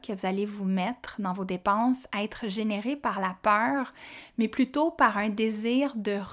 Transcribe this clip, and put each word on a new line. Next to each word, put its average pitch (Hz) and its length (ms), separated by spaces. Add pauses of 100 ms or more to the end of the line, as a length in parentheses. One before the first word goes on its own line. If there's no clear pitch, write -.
que 220 120
vous 190 120
allez 196 200
vous 202 180
mettre 190 560
dans 190 140
vos 196 100
dépenses 208 720
à 208 100
être 214 240
générée 214 480
par 214 240
la 190 220
peur, 240 520 (440)
mais 220 100
plutôt 277 420
par 233 280
un 208 100
désir 226 720
de 202 200 (160)